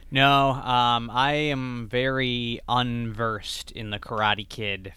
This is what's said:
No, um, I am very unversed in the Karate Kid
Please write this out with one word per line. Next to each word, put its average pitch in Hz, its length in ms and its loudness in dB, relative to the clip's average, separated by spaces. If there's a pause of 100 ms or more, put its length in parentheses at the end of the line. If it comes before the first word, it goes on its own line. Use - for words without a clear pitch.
(120)
No, 139 380 6
um, 123 600 2
I 131 220 2
am 131 580 -2
very 123 800 0
unversed 117 1040 -2
in 107 180 -8
the 104 80 -4
Karate 107 500 0
Kid 98 480 -6